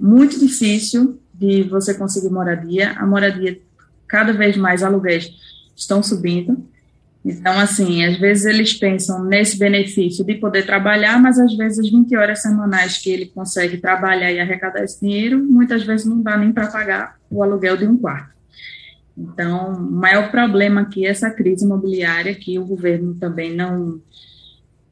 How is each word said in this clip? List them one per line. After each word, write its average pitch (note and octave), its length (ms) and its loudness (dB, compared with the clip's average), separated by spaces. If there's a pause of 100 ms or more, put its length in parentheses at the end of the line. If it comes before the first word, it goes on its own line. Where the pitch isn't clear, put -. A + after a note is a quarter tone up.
muito B3 400 6
difícil A#3+ 800 2 (120)
de G3 300 2
você G3 320 -2
conseguir F#3+ 360 -4
moradia. F3 680 -2
A - 80 -2
moradia, F#3+ 540 0 (460)
cada G#3+ 260 0
vez G#3 240 2
mais, F#3 260 0
aluguéis F#3 500 0 (420)
estão G3+ 280 -2
subindo. F3 640 -2 (580)
Então, F#3 340 -2
assim, F3+ 460 2
às F3 140 0
vezes G3+ 260 2
eles G#3+ 300 2
pensam F#3+ 500 -2
nesse G3+ 340 0
benefício G3 680 0
de G#3 100 -2
poder G3 320 -2
trabalhar, G#3 560 2
mas B3+ 160 6
às A#3 180 4
vezes A3 220 -2
as A3 120 0
vinte A#3+ 240 6
horas G#3 280 0
semanais G3 560 0
que - 100 -6
ele F#3 180 -2
consegue F3+ 520 -4
trabalhar F#3 520 0
e F3 100 -2
arrecadar F#3 420 -6
esse - 180 -8
dinheiro, G#3+ 420 0
muitas A#3+ 420 4
vezes A3 200 -2
não A3+ 160 0
dá G#3+ 160 0
nem G#3 160 2
pra G#3+ 140 0
pagar G#3 500 -6 (140)
o G3+ 120 -2
aluguel F#3+ 340 0
de G3 100 0
um A#3 100 4
quarto. C#3+ 360 -6 (840)
Então, F3 560 -6
o F3+ 200 -6
maior F#3+ 380 2
problema G3+ 520 2
aqui F#3+ 240 -4
é G3 40 0
essa G#3+ 200 -2
crise F#3 340 0
imobiliária, F#3+ 680 -2
que F#3 240 -8
o F#3 80 -6
governo F3 480 -2
também E3 400 -6
não F3 460 -4 (920)